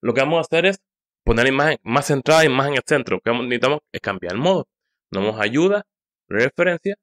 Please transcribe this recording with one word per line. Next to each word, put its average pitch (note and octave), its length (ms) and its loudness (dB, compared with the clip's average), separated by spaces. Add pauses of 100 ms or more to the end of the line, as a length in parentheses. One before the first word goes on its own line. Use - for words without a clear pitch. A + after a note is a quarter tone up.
Lo A#2+ 140 -4
que C3 80 0
vamos D#3 160 0
a - 20 0
hacer E3 260 0
es F#3+ 140 0 (420)
poner A#2 220 2
la C3+ 60 4
imagen C#3+ 320 0
más C3 240 -2
centrada D3+ 380 4
y D#3 40 4
más C3+ 200 0
en C#3+ 60 -4
el B2+ 100 0
centro. C3 320 -2
Lo F#2 40 -4
que A2+ 100 -2
vamos, A#2+ 140 -2
necesitamos B2+ 360 0 (120)
es - 80 -10
cambiar F#2 320 -6
el G#2 80 -4
modo. F3 280 0 (420)
Nos F#2+ 120 -4
vamos A2 180 -2
a G#2 40 0
ayuda, F3+ 420 0 (420)
referencia. E3+ 760 -2